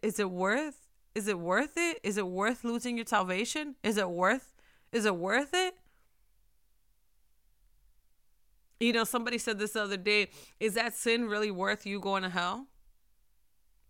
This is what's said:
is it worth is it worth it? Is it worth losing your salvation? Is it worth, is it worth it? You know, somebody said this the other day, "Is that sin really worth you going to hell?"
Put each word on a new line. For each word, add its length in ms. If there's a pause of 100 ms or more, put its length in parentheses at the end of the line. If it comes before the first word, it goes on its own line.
is 180
it 100
worth 540 (320)
is 140
it 100
worth 380
it? 260
Is 160
it 80
worth 380
losing 320
your 100
salvation? 760
Is 140
it 140
worth, 420 (400)
is 140
it 100
worth 380
it? 220 (3000)
You 120
know, 120
somebody 340
said 200
this 140
the 100
other 140
day, 340 (280)
"Is 160
that 220
sin 300
really 240
worth 360
you 140
going 240
to 40
hell?" 380 (1200)